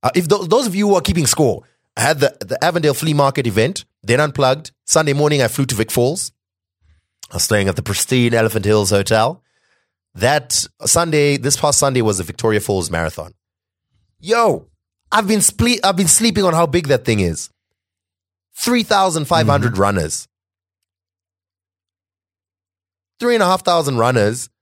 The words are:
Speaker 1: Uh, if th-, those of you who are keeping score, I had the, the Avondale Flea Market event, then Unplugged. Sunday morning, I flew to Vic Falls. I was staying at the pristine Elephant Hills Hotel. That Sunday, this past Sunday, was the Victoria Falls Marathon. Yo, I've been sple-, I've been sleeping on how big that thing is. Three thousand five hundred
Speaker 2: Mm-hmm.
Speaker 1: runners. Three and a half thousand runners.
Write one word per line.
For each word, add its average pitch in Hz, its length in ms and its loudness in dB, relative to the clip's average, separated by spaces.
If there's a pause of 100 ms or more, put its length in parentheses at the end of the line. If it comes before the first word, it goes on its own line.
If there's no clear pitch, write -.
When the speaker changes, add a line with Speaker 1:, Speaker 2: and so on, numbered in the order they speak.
Speaker 1:
Uh, - 140 0
if 170 120 0
th-, 180 220 0
those 240 180 2
of 180 80 -6
you 208 140 0
who 196 60 4
are 175 60 0
keeping 170 240 -2
score, 120 380 0 (320)
I - 60 -4
had 143 180 0
the, 135 220 0
the - 200 -6
Avondale 160 320 0
Flea 156 200 -2
Market 139 340 0
event, 110 380 0 (180)
then 117 160 0
Unplugged. 143 520 -2 (120)
Sunday 156 300 0
morning, 147 280 2
I 120 60 2
flew 135 200 -2
to 120 80 -4
Vic 110 140 -2
Falls. 135 440 -2 (1000)
I - 40 -12
was 90 80 -2
staying 101 260 2
at 90 80 -2
the - 60 -6
pristine 120 500 0
Elephant 113 320 0
Hills 104 240 2
Hotel. 110 520 0 (760)
That 127 520 -2 (180)
Sunday, 151 520 0
this 143 200 -4
past 147 220 0
Sunday, 131 240 0
was 104 160 0
the 92 40 -4
Victoria 107 360 -2
Falls 92 320 -4
Marathon. 82 420 -6 (840)
Yo, 214 480 0 (440)
I've 214 160 0
been 214 120 2
sple-, 233 440 0
I've 196 120 2
been 185 120 0
sleeping 220 360 2
on 180 100 2
how 165 140 2
big 151 220 -2
that 131 140 2
thing 110 160 0
is. 85 300 -4 (1040)
Three 240 280 0
thousand 190 420 0
five 156 220 2
hundred 135 260 2
Speaker 2:
Mm-hmm. 95 80 0
Speaker 1:
runners. 95 460 -2 (3000)
Three 240 160 0
and 214 80 2
a - 20 2
half 185 180 2
thousand 151 340 0
runners. 117 520 0 (120)